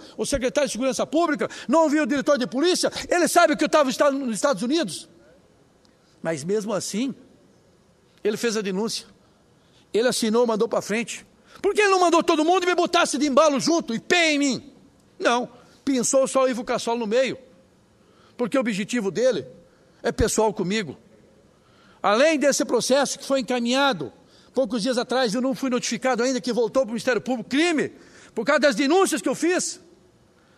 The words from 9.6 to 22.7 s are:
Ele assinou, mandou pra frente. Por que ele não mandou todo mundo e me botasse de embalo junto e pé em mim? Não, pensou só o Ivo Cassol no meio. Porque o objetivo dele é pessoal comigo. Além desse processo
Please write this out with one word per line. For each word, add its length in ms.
Ele 160
assinou, 380
mandou 220
pra 160
frente. 420
Por 100
que 80
ele 80
não 100
mandou 220
todo 240
mundo 160
e 60
me 80
botasse 420
de 80
embalo 340
junto 360
e 40
pé 340
em 40
mim? 360
Não, 320
pensou 440
só 160
o 40
Ivo 160
Cassol 320
no 120
meio. 320
Porque 180
o 60
objetivo 480
dele 380
é 80
pessoal 420
comigo. 420
Além 340
desse 260
processo 540